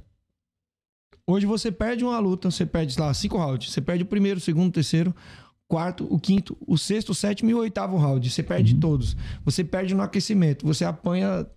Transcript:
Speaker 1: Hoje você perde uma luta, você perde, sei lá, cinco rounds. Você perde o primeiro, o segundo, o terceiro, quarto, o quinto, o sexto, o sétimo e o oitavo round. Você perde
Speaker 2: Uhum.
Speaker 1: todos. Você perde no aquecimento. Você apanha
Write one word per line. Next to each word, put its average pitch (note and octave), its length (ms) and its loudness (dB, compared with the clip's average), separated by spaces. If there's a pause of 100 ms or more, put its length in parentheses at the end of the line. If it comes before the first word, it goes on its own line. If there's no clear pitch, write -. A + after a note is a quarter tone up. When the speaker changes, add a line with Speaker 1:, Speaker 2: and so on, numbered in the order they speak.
(1300)
Speaker 1:
Hoje G3 200 2
você G#3+ 260 -2
perde A#3 320 -2
uma A#3+ 160 -2
luta, F#3 320 0
você F3 140 -2
perde, D#3+ 280 -2
sei D#3 100 -2
lá, C#3+ 100 2
cinco - 240 -2
rounds. C#3 340 -2
Você - 100 -4
perde F3 220 -2
o - 20 -4
primeiro, G3 340 2
o - 20 -10
segundo, F3 280 2
o - 40 -6
terceiro, E3 420 2 (520)
quarto, F3 420 -2
o D#3+ 100 2
quinto, - 380 0 (100)
o D#3+ 100 2
sexto, G#3+ 340 -2
o E3 40 0
sétimo G#3 340 0
e A3+ 40 4
o A#3 60 2
oitavo G3 380 -4
round. C3+ 320 2
Você - 140 -4
perde A#2 300 4
Speaker 2:
Uhum. D3 80 4
Speaker 1:
todos. D3 340 0 (300)
Você E3+ 180 0
perde F#3+ 320 -2
no F#3+ 80 2
aquecimento. F3+ 640 2
Você D#3 180 2
apanha F3+ 640 -2 (120)